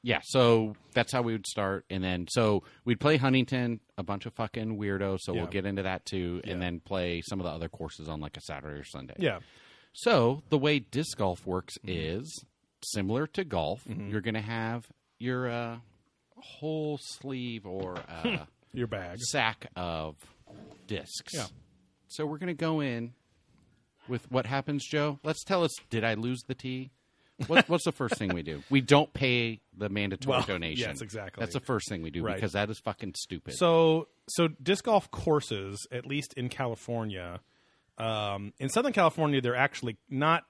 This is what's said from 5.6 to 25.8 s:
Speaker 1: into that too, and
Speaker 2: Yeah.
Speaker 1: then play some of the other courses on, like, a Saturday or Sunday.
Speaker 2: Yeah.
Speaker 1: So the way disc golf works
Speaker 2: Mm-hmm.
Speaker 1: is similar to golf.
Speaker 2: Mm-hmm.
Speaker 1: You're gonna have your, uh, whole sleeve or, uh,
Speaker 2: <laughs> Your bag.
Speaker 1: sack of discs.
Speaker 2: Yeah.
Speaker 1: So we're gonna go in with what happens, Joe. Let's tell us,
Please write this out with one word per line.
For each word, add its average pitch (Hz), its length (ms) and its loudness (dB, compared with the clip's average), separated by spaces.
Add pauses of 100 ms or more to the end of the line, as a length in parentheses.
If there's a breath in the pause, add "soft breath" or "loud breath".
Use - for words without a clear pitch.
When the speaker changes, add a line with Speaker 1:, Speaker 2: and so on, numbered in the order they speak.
Speaker 1:
into 98 180 -2
that 92 220 -4
too, 90 380 -2
and 92 100 -6
Speaker 2:
Yeah. 90 60 -4
Speaker 1:
then 87 200 -2
play 87 480 -2
some 98 120 -4
of 90 60 -4
the 85 60 -4
other 80 180 -6
courses 78 380 -10
on, 78 120 -6
like, 76 180 -10
a 73 40 -16
Saturday 73 380 -10
or 71 40 -12
Sunday. - 340 -14
Speaker 2:
Yeah. 123 220 0 (540 loud breath)
Speaker 1:
So 139 560 4
the 156 80 4
way 147 220 4
disc 127 380 -4
golf 95 280 0
works 92 340 -4
Speaker 2:
Mm-hmm. 85 400 -4
Speaker 1:
is 156 260 -12 (380)
similar 110 440 0
to - 160 -4
golf. 98 420 -2
Speaker 2:
Mm-hmm. 104 260 -8
Speaker 1:
You're 104 100 0
gonna 110 200 -2
have 113 500 -4 (260)
your, 127 320 -4
uh, 117 300 -4 (580)
whole 151 640 -6
sleeve 123 640 -8
or, 92 320 -6 (120)
uh, 175 360 -4 (140)
Speaker 2:
<laughs> - 140 -20
Your 120 140 -2
bag. 95 320 -8
Speaker 1:
sack 120 480 0 (100)
of 80 400 -4 (680)
discs. - 480 -10
Speaker 2:
Yeah. 123 140 -4 (600)
Speaker 1:
So - 180 -6
we're 151 120 -4
gonna 180 160 -4
go 160 280 0
in 120 320 -4 (960)
with 123 220 -4
what 127 160 2
happens, 135 400 -2
Joe. 147 380 0
Let's 156 220 -4
tell 185 180 2
us, 151 80 2 (180)